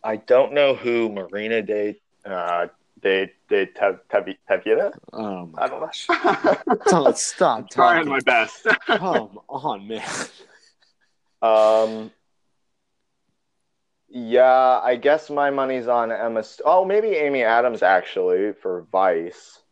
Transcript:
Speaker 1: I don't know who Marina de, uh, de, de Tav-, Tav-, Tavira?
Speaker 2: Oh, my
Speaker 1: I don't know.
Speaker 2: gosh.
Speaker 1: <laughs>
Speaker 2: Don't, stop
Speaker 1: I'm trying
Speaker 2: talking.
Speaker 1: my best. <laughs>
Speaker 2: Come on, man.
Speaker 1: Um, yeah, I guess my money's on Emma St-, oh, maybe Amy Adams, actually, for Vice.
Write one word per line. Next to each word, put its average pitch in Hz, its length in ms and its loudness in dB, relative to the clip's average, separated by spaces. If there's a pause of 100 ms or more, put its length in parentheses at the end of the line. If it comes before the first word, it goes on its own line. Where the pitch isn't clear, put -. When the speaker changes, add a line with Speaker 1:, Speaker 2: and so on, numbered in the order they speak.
Speaker 1:
I 110 140 -4
don't 127 360 2
know 143 220 4
who 113 340 0
Marina 104 520 -4
de, 104 380 -4 (260)
uh, 87 420 -4 (340)
de, 95 300 0 (180)
de 98 180 2
Tav-, 95 320 -2 (100)
Tav-, 95 260 -4 (140)
Tavira? 113 440 0 (200)
Speaker 2:
Oh, 101 340 -10
my 82 160 -8
Speaker 1:
I - 40 -4
don't 131 120 -8
know. - 80 -8
Speaker 2:
gosh. - 200 -14
Speaker 1:
<laughs> - 800 -2
Speaker 2:
Don't, 175 300 4
stop 131 420 0
Speaker 1:
I'm - 80 -14
trying 170 380 4
Speaker 2:
talking. 143 60 -6
Speaker 1:
my 135 80 -2
best. 120 460 0 (100)
<laughs> - 120 -12
Speaker 2:
Come 151 520 -2 (100)
on, 131 380 -8
man. 110 160 -8 (1400)
Speaker 1:
Um, 110 720 2 (2000)
yeah, 127 760 4
I 123 120 0
guess 143 340 0
my 143 200 0
money's 131 380 -4
on 117 240 0
Emma 113 320 -4
St-, - 220 -16
oh, 185 200 4
maybe 214 240 0
Amy 143 340 0
Adams, 117 380 2
actually, 92 720 0
for 90 380 -8
Vice. 85 680 -2 (120)